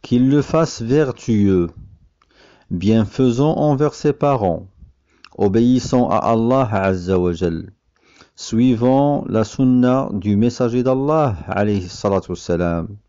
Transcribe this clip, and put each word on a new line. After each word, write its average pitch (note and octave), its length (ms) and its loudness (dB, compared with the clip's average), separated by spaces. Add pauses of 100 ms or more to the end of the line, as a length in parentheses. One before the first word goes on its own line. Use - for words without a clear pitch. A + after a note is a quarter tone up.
qu'il B2+ 260 2
le C#3+ 140 2
fasse D#3+ 400 -2
vertueux, A2 880 0 (1000)
bienfaisant A2+ 840 0
envers D3 380 0
ses D3 180 -2
parents, G2+ 560 -2 (680)
obéissant A#2+ 760 2
à A2+ 80 0
Allah A#2 520 0
Azza F#2+ 480 0
wa F2+ 140 0
Jal, E2+ 400 -4 (640)
suivant B2+ 920 0
la A2 160 0
sunna B2+ 680 2
du G2+ 240 -2
messager A#2+ 460 0
d'Allah, C3+ 540 0 (120)
alayhi G2 400 -2
salatu G2 440 -4
wassalam. E2+ 560 -4 (200)